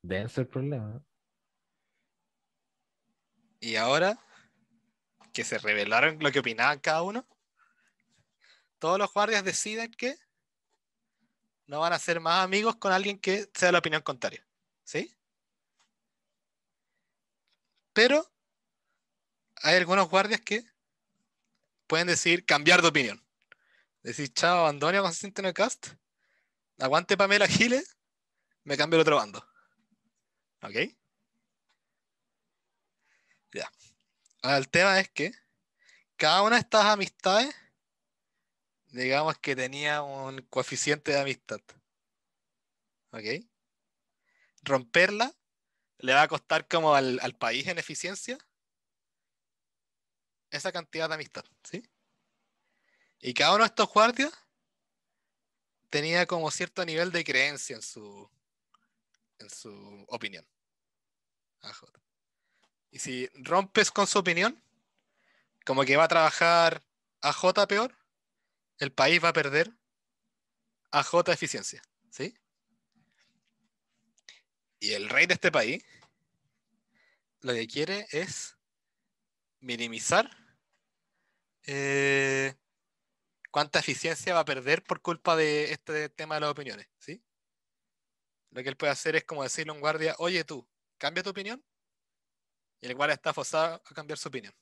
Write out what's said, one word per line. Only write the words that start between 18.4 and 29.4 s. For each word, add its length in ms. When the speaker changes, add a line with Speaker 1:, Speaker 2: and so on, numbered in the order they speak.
Speaker 2:
hay 200
algunos 320
guardias 320
que 240
pueden 200
decidir 400
cambiar 340
de 80
opinión. 340
Decir, 300
"Chao, 280
abandono 420
con 100
Centeno 400
Cast, 360
aguante 400
Pamela 280
Giles, 520
me 140
cambio 180
al 60
otro 140
bando". 300